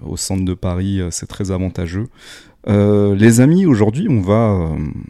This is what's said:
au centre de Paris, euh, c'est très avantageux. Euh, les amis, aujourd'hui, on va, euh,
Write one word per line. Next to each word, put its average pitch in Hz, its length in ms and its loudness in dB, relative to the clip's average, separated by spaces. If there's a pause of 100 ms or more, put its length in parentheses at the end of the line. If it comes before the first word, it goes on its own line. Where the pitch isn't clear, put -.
au 85 100 -10
centre 95 280 -4
de 90 100 -2
Paris, 92 460 -4
euh, 87 100 -6
c'est - 160 -10
très 95 240 -8
avantageux. 92 560 -6 (640)
Euh, 101 480 2
les 113 240 6
amis, 170 260 4
aujourd'hui, 113 420 2
on 120 120 2
va, 104 320 2
euh, 82 240 -2 (340)